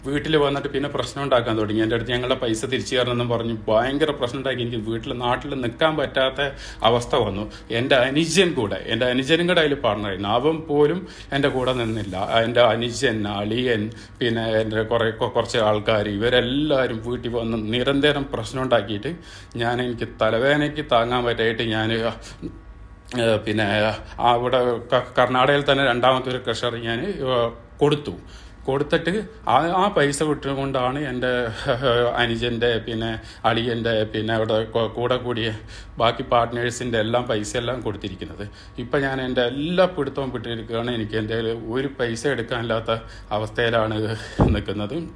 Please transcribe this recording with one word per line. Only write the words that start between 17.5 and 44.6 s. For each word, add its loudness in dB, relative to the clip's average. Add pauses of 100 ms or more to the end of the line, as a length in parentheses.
നിരന്തരം 2
പ്രശ്നം -4
ഉണ്ടാക്കിയിട്ട് 0 (420)
ഞാൻ, 0
എനിക്ക് -4 (140)
തലവേദനയ്ക്ക് 2 (100)
താങ്ങാൻ 2
പറ്റായിട്ട് 0 (100)
ഞാൻ, 0 (1300)
ഏഹ്, 4
പിന്നെ 0 (600)
അവിടെ 4 (280)
ക-, 2
കർണാടകയിൽ 4
തന്നെ 4
രണ്ടാമത്തെ 4
ഒരു -4
ക്രഷർ -2 (160)
ഞാൻ, -2 (300)
ഏഹ്, 2 (320)
കൊടുത്തു. 2 (540)
കൊടുത്തിട്ട് 0 (360)
ആ, 6 (160)
ആ 4 (120)
പൈസ 2
വിട്ടുകൊണ്ടാണ് -2
എൻ്റെ, -2 (420)
ഏഹ്, 2 (300)
അനുജൻ്റെ, 0 (120)
പിന്നെ -4 (340)
അളിയൻ്റെ, 2 (200)
പിന്നെ 0
അവിടെ 2 (140)
കൊ-, 0
കൂടെ 0
കൂടിയ -2 (480)
ബാക്കി 2
പാർട്ട്നേഴ്സിൻ്റെ 0
എല്ലാം 0
പൈസ -2
എല്ലാം -2
കൊടുത്തിരിക്കുന്നത്. -8 (320)
ഇപ്പം -2
ഞാൻ -2
എൻ്റെ 0
എല്ലാ 2
പിടുത്തവും -4
വിട്ടിരിക്കുകയാണ്. -4
എനിക്ക് -4
എൻ്റെ -2
കയ്യിൽ -2 (140)
ഒരു -2
പൈസ -2
എടുക്കാനില്ലാത്ത -2 (460)
അവസ്ഥയിലാണ് 0 (500)
നിൽക്കുന്നത്. -2 (180)